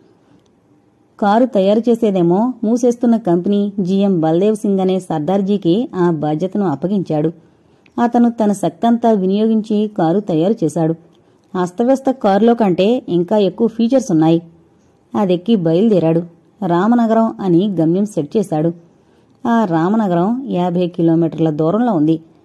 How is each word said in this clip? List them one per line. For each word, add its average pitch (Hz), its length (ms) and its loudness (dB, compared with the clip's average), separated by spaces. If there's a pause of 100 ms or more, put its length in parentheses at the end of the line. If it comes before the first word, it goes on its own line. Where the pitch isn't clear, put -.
(1200)
కారు 220 260 2
తయారు 214 440 0
చేసేదేమో 208 640 0 (100)
మూసేస్తున్న 240 520 2
కంపెనీ 202 640 0
జీఎం 190 400 0
బల్దేవ్ 175 360 2
సింగ్ 196 240 -2
అనే 190 200 0
సర్దార్జీకి 190 920 -2
ఆ 175 160 0
బాధ్యతను 160 560 -2
అప్పగించాడు. 160 680 -2 (680)
అతను 240 280 2
తన 214 220 -2
శక్తంతా 226 580 0
వినియోగించి 214 880 0
కారు 175 220 0
తయారు 185 440 -2
చేశాడు. 160 300 -2 (680)
అస్తవ్యస్త 247 500 -2
కారులో 226 440 2
కంటే 214 540 0
ఇంకా 175 280 -2
ఎక్కువ 208 320 0
ఫీచర్స్ 233 420 -2
ఉన్నాయి. 165 320 2 (720)
అదెక్కి 196 420 0
బయలుదేరాడు. 170 680 2 (440)
రామనగరం 226 720 0
అని 190 400 0
గమ్యం 170 240 0
సెట్ 165 320 -6
చేశాడు. 170 360 -2 (760)
ఆ 233 160 0
రామనగరం 190 840 0
యాభై 180 360 -2
కిలోమీటర్ల 165 640 0
దూరంలో 175 420 0
ఉంది. 160 280 0 (240)